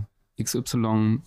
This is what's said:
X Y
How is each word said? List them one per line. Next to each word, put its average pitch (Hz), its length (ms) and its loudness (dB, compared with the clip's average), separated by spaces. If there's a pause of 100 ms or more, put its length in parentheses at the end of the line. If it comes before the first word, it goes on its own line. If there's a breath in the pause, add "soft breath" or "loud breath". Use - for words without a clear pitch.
(360)
X - 180 -4
Y 110 720 2